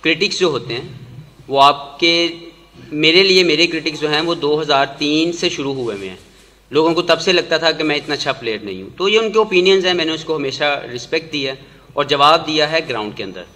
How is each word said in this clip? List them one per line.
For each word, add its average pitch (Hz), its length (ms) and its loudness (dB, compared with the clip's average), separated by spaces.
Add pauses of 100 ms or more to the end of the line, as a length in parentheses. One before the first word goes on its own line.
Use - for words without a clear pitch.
critics 160 380 0
जो 180 100 2
होते 120 240 -6
हैं - 720 -16
वो 135 100 0
आपके, 143 540 4 (800)
मेरे 160 300 4
लिए 185 220 4
मेरे 165 220 4
critics 156 340 -4
जो 151 80 -2
हैं 151 120 0
वो 165 160 -2
दो 143 200 0
हज़ार 143 420 0
तीन 156 340 0
से 170 180 -2
शुरू 139 220 -6
हुए 120 220 -6
हुए 98 140 -10
हैं। 92 100 -14 (520)
लोगों 160 240 2
को 170 80 0
तब 165 160 2
से 190 140 0
लगता 165 260 0
था 160 140 2
कि 156 120 -4
मैं 151 120 0
इतना 147 180 -4
अच्छा 139 200 -4
player 113 280 -6
नहीं 95 200 -10
हूँ, 98 140 -16
तो 185 120 -2
ये 214 100 2
उनके 220 200 0
opinions 190 460 4
हैं, 180 100 2
मैंने 160 180 -2
उसको 160 220 -4
हमेशा 143 400 -2 (120)
respect 127 460 -6
दी 147 100 -4
है 135 160 -6 (380)
और 143 100 0
जवाब 147 400 4
दिया 151 200 0
है 160 200 -2
ground 107 280 -6
के 110 80 -10
अंदर। 92 220 -12 (120)